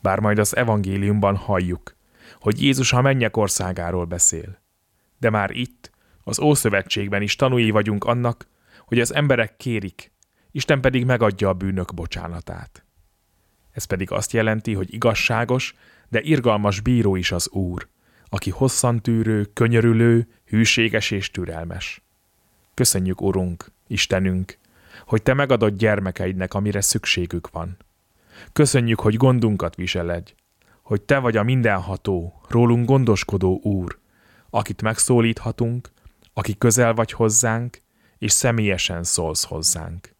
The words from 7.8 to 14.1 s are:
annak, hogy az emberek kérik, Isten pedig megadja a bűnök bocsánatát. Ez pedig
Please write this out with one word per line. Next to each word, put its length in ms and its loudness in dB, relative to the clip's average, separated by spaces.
annak, 440 -2
hogy 140 0
az 140 0
emberek 440 0
kérik, 540 -8
Isten 300 0
pedig 240 2
megadja 440 2
a 40 2
bűnök 400 -4
bocsánatát. 920 -12
Ez 120 -10
pedig 280 -4